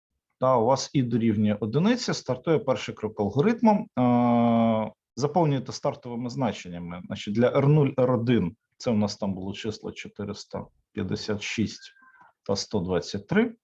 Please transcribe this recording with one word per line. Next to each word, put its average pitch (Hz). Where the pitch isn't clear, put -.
та, 131
у 110
вас 131
І 139
дорівнює 110
одиниці, 175
стартує 147
перший -
крок -
алгоритмом. 202
Е, 117
заповнюєте 143
стартовими 123
значеннями. 90
Значить, 101
для 120
Р 139
нуль, 151
Р 127
один 113
це -
у 110
нас 104
там 98
було 95
число 104
чотириста -
п'ятдесят 101
шість -
та 101
сто -
двадцять 90
три. 226